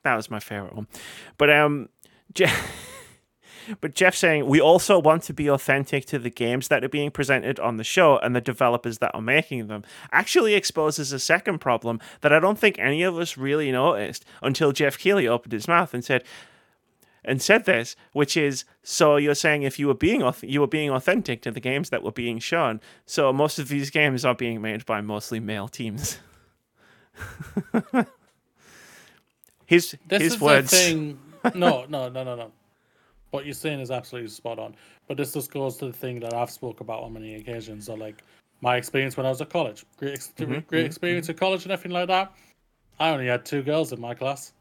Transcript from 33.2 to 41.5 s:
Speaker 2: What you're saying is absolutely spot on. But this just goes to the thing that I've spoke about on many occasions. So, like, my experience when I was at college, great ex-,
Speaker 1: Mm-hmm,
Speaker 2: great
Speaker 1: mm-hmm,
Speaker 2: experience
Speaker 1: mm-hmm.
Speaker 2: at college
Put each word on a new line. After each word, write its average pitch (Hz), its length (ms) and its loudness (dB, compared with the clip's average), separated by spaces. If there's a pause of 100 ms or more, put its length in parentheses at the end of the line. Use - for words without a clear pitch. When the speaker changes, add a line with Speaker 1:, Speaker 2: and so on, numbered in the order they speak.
Speaker 2:
What 139 140 -6
you're 143 100 -10
saying 143 260 -6
is 127 100 -10
absolutely 123 400 -8
spot 117 280 -10
on. 110 160 -12 (340)
But 139 100 -6
this 135 160 -6
just 139 180 -6
goes 135 260 -4
to 143 80 -8
the 123 60 -10
thing 123 280 -10
that 117 120 -8
I've 120 180 -4
spoke 117 300 -12
about 113 220 -10
on 117 100 -14
many 110 220 -16
occasions. 107 520 -14
So, 113 80 -12
like, 107 280 -14 (400)
my 123 140 2
experience 135 420 -4
when 131 80 -2
I - 20 0
was 131 140 -4
at 151 80 -10
college, 135 340 -4 (140)
great 139 160 -8
ex-, - 240 -14
Speaker 1:
Mm-hmm, 123 140 -6
Speaker 2:
great 156 160 -8
Speaker 1:
mm-hmm, 160 180 0
Speaker 2:
experience 170 400 -4
Speaker 1:
mm-hmm. 165 60 -8
Speaker 2:
at 160 60 -8
college 190 260 0